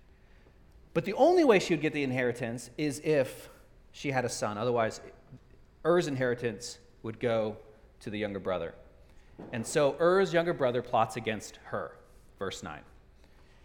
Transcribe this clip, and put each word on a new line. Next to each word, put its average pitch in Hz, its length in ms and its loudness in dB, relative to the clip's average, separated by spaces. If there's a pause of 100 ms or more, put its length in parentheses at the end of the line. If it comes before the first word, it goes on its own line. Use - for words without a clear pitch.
(920)
But 165 100 0
the 196 100 -6
only 330 300 6
way 220 160 8
she - 140 2
would 147 80 2
get 151 100 0
the 147 120 -2
inheritance 123 720 -2
is 151 260 -4
if - 460 0 (420)
she - 200 -6
had 131 120 0
a 120 60 -4
son. 107 280 -4
Otherwise, 117 440 0 (840)
Er's 170 220 4
inheritance 123 720 -4 (240)
would 110 160 -10
go 110 380 0 (420)
to - 100 -12
the 104 80 -6
younger 101 220 -4
brother. 87 360 -4 (760)
And 113 160 -6
so 147 320 2
Er's 180 320 4
younger 170 220 2
brother 127 280 0
plots 113 360 0
against 110 480 -6
her. 92 260 -6 (480)
Verse 95 240 -6
nine. 78 200 -12 (800)